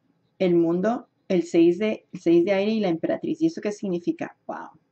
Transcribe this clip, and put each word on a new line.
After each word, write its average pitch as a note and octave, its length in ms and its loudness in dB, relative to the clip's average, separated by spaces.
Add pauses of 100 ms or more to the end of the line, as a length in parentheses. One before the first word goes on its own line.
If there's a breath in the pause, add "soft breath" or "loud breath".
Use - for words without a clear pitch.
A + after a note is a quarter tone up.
(400)
El F3+ 160 2
mundo, F3+ 520 0 (200)
el F3 160 2
seis F3 340 4
de, G#3+ 340 -4
el F3+ 80 -14
seis E3+ 260 4
de G3 80 0
aire G3+ 180 0
y A3 80 0
la F#3+ 100 0
emperatriz. D#3+ 520 -4
¿Y E3 60 4
eso F#3 140 -4
qué G#3 100 -4
significa? F3 640 -6 (100)
Wow. - 320 -14 (120)